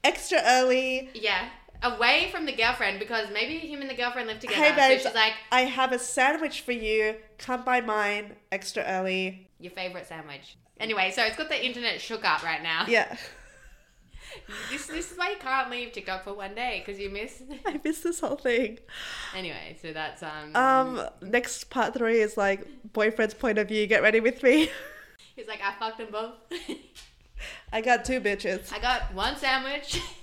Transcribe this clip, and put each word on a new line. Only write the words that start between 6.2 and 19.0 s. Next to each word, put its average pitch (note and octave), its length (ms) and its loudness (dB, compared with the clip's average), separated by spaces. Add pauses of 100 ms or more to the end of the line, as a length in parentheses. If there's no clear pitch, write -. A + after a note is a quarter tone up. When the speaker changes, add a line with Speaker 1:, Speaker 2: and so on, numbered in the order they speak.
Speaker 1:
for B3 100 -4
you. A3 440 2 (220)
Come B3 260 -6
by B3 180 4
mine G#3 520 -2 (160)
extra G3 340 -4
early." F#3+ 760 -2
Speaker 2:
Your F3 140 -16
favourite F3+ 340 -10
sandwich. D3+ 500 -16 (220)
Anyway, G#3 320 0
so A#3 120 0
it's A3 140 0
got D#4 140 -6
the C#4 140 0
internet A#3+ 360 -2
shook A3 240 -8
up D#3 180 2
right D#3+ 200 -4
now. E3 260 0
Speaker 1:
Yeah. A#3 280 2 (1500)
Speaker 2:
This, C#4+ 160 -8
this E4 240 -8
is F4 80 -16
why F4+ 120 0
you G#4 100 -4
can't C4 300 0
leave A#3+ 220 -6
TikTok F#3+ 300 -6
for G3+ 120 -10
one G3+ 200 -10
day, A3+ 320 -6
'cause G3 140 -10
you G3 100 -6
miss G#3+ 320 -10 (120)
<laughs> C4 120 -10
Speaker 1:
I D4 160 -4
missed D#4 220 -4
this E4+ 160 -2
whole C#4+ 160 -2
thing. A#3+ 420 0 (560)